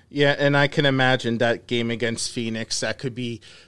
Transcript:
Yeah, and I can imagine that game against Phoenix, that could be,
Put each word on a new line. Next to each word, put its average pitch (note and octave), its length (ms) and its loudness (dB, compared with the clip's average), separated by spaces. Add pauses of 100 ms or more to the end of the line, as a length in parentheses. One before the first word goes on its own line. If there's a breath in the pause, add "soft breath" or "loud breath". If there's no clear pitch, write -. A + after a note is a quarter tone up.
Yeah, C#3+ 300 2
and C#3+ 180 4
I C#3+ 120 4
can C#3+ 180 0
imagine B2+ 520 2
that A#2 280 0
game A#2 240 -2
against A2+ 400 -4
Phoenix, A2+ 500 -6
that A2+ 180 -4
could B2 180 -8
be, A#2+ 240 -8 (280 loud breath)